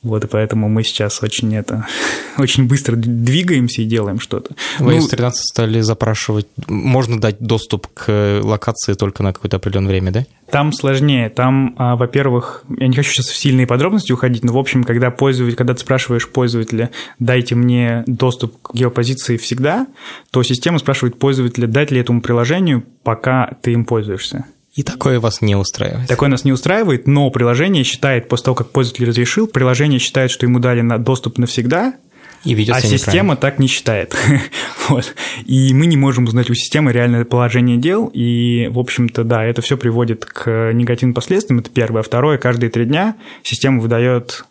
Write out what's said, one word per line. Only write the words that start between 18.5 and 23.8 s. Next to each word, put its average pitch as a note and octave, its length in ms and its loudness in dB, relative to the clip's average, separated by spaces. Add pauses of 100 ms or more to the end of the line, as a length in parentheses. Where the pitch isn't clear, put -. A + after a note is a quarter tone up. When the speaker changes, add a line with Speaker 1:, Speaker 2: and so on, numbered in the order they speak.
Speaker 1:
к - 120 -18
геопозиции A#2+ 640 -2
всегда», D3+ 500 -2 (440)
то B2+ 120 2
система C#3+ 360 0
спрашивает B2+ 380 -2
пользователя, B2+ 500 0
дать C#3+ 240 0
ли B2+ 100 2
этому A#2+ 200 2
приложению, B2+ 600 2 (200)
пока B2+ 580 0
ты A#2+ 100 0
им A#2 140 2